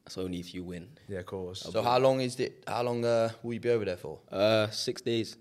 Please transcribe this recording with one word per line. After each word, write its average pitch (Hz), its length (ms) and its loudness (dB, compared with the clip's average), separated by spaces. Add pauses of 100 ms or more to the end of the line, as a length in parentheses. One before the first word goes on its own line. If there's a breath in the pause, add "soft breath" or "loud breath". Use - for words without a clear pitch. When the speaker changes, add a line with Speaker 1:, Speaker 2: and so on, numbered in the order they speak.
Speaker 1:
that's - 140 -14
only 92 220 -4
if 85 140 -12
you 90 100 -8
win. 90 260 -12 (180)
Speaker 2:
Yeah, 95 120 -6
of 90 40 -8
course. 92 380 -10
Speaker 3:
So 90 180 -2
how 120 180 4
long 131 220 6
is 127 200 -4
it? - 260 -4
How 113 160 -2
long, 120 240 -2
uh, 113 240 4 (120)
will 120 120 -4
you 113 60 -6
be 120 100 0
over 110 160 2
there 90 100 -2
for? 76 240 -12 (100)
Speaker 1:
Uh, 107 380 4
six - 320 -6
days. 113 400 -2